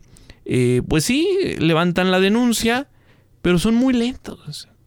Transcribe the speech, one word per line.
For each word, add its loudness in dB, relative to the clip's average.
eh, 0
pues 2
sí, 0
levantan 0
la 2
denuncia, 0
pero 2
son 2
muy 2
lentos. -6